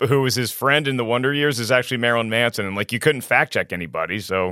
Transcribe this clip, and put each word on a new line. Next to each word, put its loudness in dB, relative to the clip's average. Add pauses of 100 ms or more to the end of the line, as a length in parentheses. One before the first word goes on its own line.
who 4
was 0
his -2
friend 2
in -2
the -2
Wonder 0
Years 0
is -2
actually 2
Marilyn 0
Manson, 0
and, -6
like, -4
you -4
couldn't 2
fact 2
check -2
anybody, -6
so -2